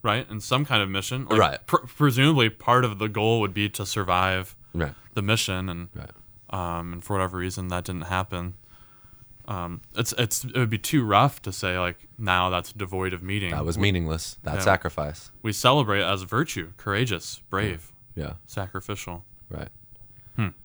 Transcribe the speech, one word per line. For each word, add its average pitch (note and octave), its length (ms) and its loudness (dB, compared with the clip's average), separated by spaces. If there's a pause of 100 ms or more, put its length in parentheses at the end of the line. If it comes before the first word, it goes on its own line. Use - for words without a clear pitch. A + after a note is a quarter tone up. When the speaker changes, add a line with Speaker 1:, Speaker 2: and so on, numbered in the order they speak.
Speaker 1:
right, A2+ 280 0
in G#2+ 100 -8
some C3 260 0
kind A#2 160 2
of G2 80 0
mission. A2 360 -4
Like, A2 140 4
Speaker 2:
Right. D2+ 280 4
Speaker 1:
pr-, - 200 2
presumably, C3+ 640 4
part B2 360 4
of G#2 140 -2
the A2 80 0
goal A2 340 4
would G2 120 0
be G#2 160 0
to G2+ 160 -6
survive F#2 720 0 (180)
Speaker 2:
Right. D#2 200 -2 (200)
Speaker 1:
the G#2+ 80 -2
mission, G2 480 0
and F2 260 -8
Speaker 2:
Right. - 160 -12 (440)
Speaker 1:
Um, F2 380 -4
and F2 100 -10
for G#2 140 -4
whatever F#2 200 0
reason, F#2 320 -4
that F2+ 140 -2
didn't F2+ 200 -8
happen. F#2 520 -4 (920)
Um, F2 340 -6 (140)
it's, A#2 220 -2
it's, - 260 -2
it A#2+ 120 -10
would B2 140 2
be A2 100 0
too C#3+ 260 0
rough G#2+ 380 6
to G2 80 -6
say, F#2 260 -2
like, F2 300 -4 (100)
now F#2 320 2
that's F2 240 -2
devoid F#2 400 -4
of F2 80 -8
meaning. F#2+ 300 -2
Speaker 2:
That D2+ 140 -2
was E2 120 0
Speaker 1:
We F#2 60 0
Speaker 2:
meaningless. E2+ 600 0
That D2+ 120 -4
Speaker 1:
Yeah. F#2+ 60 -2
Speaker 2:
sacrifice. E2 680 0 (120)
Speaker 1:
We A2 100 -2
celebrate A#2+ 500 4
as F#2 200 0
virtue, F#2+ 540 -4
courageous, G#2 720 -4
brave, F#2+ 440 -4 (220)
Speaker 2:
Yeah. D2 180 -6 (140)
Speaker 1:
sacrificial. F#2+ 760 -10 (260)
Speaker 2:
Right. C#2+ 200 -10 (680)
Speaker 1:
Hmm. A2 120 -2 (180)